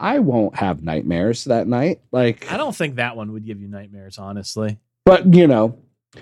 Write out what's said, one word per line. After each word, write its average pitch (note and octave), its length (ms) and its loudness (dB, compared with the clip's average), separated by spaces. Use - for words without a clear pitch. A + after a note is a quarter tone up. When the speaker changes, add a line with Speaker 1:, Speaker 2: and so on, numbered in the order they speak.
Speaker 1:
I B3+ 180 -2
won't B2 380 0
have F2 260 -4
nightmares E2+ 640 -2
that A#2 240 0
night." B2 320 -2
Like, B2 400 -2
Speaker 2:
I F3+ 60 -4
don't C#4 180 -4
think D3 220 -6
that A#2+ 200 -4
one G#2+ 160 -10
would G#2+ 140 -12
give G#2+ 140 -12
you G2+ 80 -14
nightmares, G2+ 500 -18
honestly. G2+ 600 -6
Speaker 1:
But, F#3 260 6
you F3 140 8
know, A#2 320 2